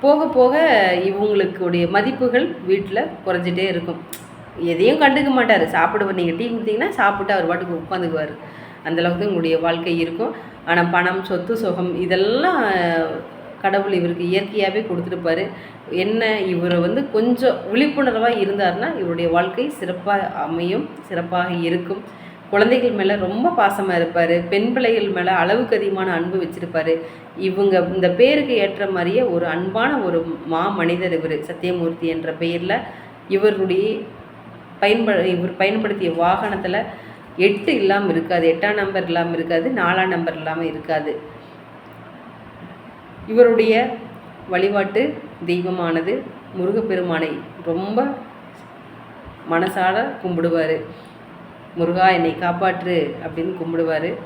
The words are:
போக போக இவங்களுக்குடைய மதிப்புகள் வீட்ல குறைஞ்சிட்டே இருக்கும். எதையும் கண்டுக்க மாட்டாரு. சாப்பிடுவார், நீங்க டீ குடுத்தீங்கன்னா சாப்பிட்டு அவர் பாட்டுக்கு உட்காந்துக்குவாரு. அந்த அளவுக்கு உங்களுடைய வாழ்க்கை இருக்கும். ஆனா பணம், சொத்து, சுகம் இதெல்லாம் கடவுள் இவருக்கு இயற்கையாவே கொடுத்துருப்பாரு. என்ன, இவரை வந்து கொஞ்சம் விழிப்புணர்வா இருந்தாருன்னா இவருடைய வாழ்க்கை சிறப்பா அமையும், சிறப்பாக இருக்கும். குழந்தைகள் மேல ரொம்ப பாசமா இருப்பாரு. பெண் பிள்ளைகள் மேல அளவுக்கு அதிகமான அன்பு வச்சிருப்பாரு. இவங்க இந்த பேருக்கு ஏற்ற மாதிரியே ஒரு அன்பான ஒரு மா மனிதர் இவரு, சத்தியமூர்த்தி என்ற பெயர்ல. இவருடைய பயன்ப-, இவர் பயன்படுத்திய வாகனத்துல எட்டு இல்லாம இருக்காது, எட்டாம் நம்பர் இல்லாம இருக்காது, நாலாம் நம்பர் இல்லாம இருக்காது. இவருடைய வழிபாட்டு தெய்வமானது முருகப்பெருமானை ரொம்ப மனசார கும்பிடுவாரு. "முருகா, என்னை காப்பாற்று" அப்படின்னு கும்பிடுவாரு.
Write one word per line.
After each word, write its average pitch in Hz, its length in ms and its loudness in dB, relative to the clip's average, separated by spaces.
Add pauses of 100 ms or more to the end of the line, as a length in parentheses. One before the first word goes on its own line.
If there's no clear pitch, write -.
போக 294 260 4
போக 254 560 6 (220)
இவங்களுக்குடைய 185 840 2
மதிப்புகள் 247 640 2 (120)
வீட்ல 196 400 0 (200)
குறைஞ்சிட்டே 175 320 -2
இருக்கும். 170 380 -2 (640)
எதையும் 180 420 2
கண்டுக்க 285 360 4
மாட்டாரு. 220 280 4
சாப்பிடுவார், 185 500 2
நீங்க 175 220 0
டீ 233 120 -4
குடுத்தீங்கன்னா 220 400 -2
சாப்பிட்டு 202 440 0
அவர் 180 140 2
பாட்டுக்கு 175 340 -4
உட்காந்துக்குவாரு. 160 540 -4 (500)
அந்த 165 160 0
அளவுக்கு 175 240 0
உங்களுடைய 165 340 2
வாழ்க்கை 170 400 0
இருக்கும். 170 360 -2 (320)
ஆனா 175 160 4
பணம், 180 420 2
சொத்து, 185 320 -2
சுகம் 180 440 -2
இதெல்லாம் 226 640 2 (1000)
கடவுள் 196 300 0
இவருக்கு 175 320 0
இயற்கையாவே 196 600 0
கொடுத்துருப்பாரு. 175 640 -2 (400)
என்ன, 214 500 0
இவரை 175 380 0
வந்து 220 320 0
கொஞ்சம் 240 460 2 (160)
விழிப்புணர்வா 247 680 2
இருந்தாருன்னா 196 600 0
இவருடைய 170 320 0
வாழ்க்கை 185 500 0
சிறப்பா 190 520 -2
அமையும், 175 560 -2 (140)
சிறப்பாக 180 500 -2
இருக்கும். 175 720 -4 (260)
குழந்தைகள் 240 400 4
மேல 202 260 0
ரொம்ப 220 480 0
பாசமா 196 300 0
இருப்பாரு. 170 540 2
பெண் 214 240 2
பிள்ளைகள் 226 360 2
மேல 185 240 0
அளவுக்கு 214 440 2
அதிகமான 190 360 0
அன்பு 175 260 -2
வச்சிருப்பாரு. 165 640 -2 (360)
இவங்க 190 580 2
இந்த 180 140 2
பேருக்கு 254 480 4
ஏற்ற 202 300 0
மாதிரியே 190 360 0
ஒரு 170 240 0
அன்பான 190 520 0
ஒரு 165 480 -2
மா 165 220 0
மனிதர் 180 440 0
இவரு, 160 280 -2
சத்தியமூர்த்தி 170 680 -4
என்ற 160 340 -4
பெயர்ல. 170 380 -2 (500)
இவருடைய 196 680 2 (840)
பயன்ப-, 208 440 2
இவர் 180 320 -2
பயன்படுத்திய 202 540 0
வாகனத்துல 190 720 0 (540)
எட்டு 202 380 2
இல்லாம 196 360 2
இருக்காது, 165 380 2
எட்டாம் 185 260 2
நம்பர் 196 300 -2
இல்லாம 170 300 0
இருக்காது, 170 420 0
நாலாம் 190 300 2
நம்பர் 170 300 -2
இல்லாம 160 280 -6
இருக்காது. 151 560 -4 (2000)
இவருடைய 226 640 6 (580)
வழிபாட்டு 202 680 2 (320)
தெய்வமானது 175 760 0 (320)
முருகப்பெருமானை 180 760 -2 (380)
ரொம்ப 202 400 0 (1400)
மனசார 190 560 2 (160)
கும்பிடுவாரு. 165 580 0 (960)
"முருகா, 175 340 2
என்னை 165 320 2
காப்பாற்று" 175 800 0
அப்படின்னு 165 400 -6
கும்பிடுவாரு. 165 540 -2 (120)